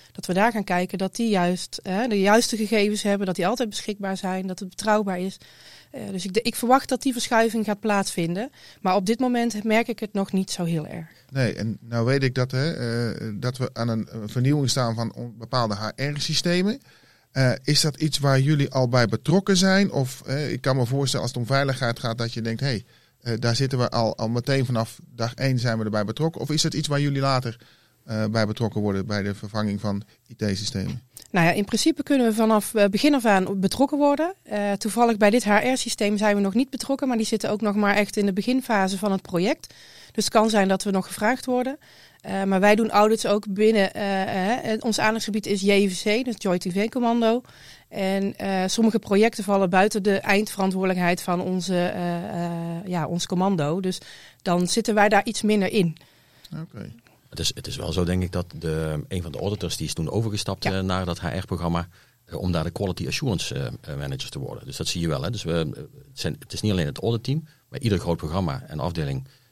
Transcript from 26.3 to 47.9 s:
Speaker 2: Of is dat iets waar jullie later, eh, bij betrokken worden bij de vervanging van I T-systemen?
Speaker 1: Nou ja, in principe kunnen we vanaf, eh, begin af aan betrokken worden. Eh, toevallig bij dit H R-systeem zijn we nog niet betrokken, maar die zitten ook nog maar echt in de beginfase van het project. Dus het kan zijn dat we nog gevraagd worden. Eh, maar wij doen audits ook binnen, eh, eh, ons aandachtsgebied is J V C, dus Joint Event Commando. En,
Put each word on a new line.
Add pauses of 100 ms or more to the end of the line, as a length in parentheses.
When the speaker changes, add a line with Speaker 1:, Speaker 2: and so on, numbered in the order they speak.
Speaker 2:
Of
is
dat
iets
waar
jullie
later, (440)
eh,
bij
betrokken
worden
bij
de
vervanging
van (260)
I
T-systemen? (300)
Speaker 1:
Nou
ja,
in
principe
kunnen
we
vanaf,
eh,
begin
af
aan
betrokken
worden. (100)
Eh,
toevallig
bij
dit
H
R-systeem
zijn
we
nog
niet
betrokken,
maar
die
zitten
ook
nog
maar
echt
in
de
beginfase
van
het
project. (380)
Dus
het
kan
zijn
dat
we
nog
gevraagd
worden. (440)
Eh,
maar
wij
doen
audits
ook
binnen,
eh,
eh,
ons
aandachtsgebied
is
J
V
C,
dus
Joint
Event
Commando. (460)
En,